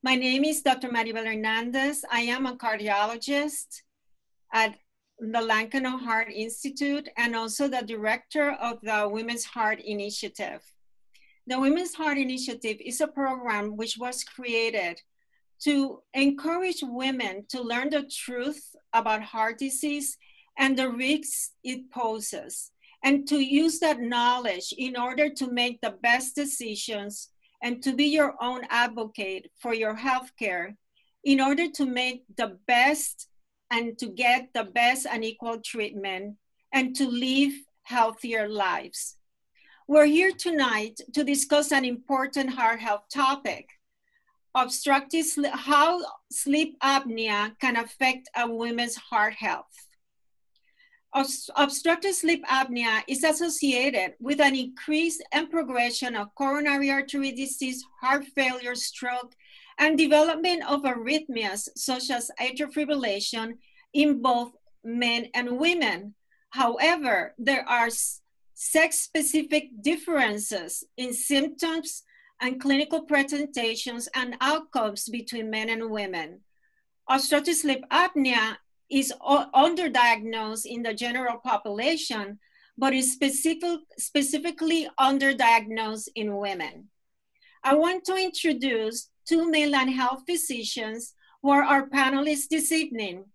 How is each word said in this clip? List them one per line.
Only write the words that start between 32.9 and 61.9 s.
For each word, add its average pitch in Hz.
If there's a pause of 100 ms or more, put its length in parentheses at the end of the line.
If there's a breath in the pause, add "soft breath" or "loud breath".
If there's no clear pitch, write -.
and 233
to 247
get 247
the 233
best 240
and 226
equal 226
treatment 208 (360)
and 262
to 269
live 262 (300)
healthier 226
lives. 185 (720 soft breath)
We're 302
here 339
tonight 247 (120)
to 294
discuss 294
an 269
important 262
heart 233
health 214
topic, 269 (840)
obstructive 277
sl-, 294
how 294 (280)
sleep 311
apnea 226
can 247
affect 254
a 240
woman's 233
heart 214
health. 196 (1500 soft breath)
Obst-, -
obstructive 339
sleep 330
apnea 240
is 269
associated 277
with 277
an 277
increase 302 (100)
and 320
progression 247
of 208
coronary 277
artery 277
disease, 262 (160)
heart 277 (100)
failure, 254
stroke, 247 (440 loud breath)
and 302
development 320
of 285
arrhythmias 233
such 254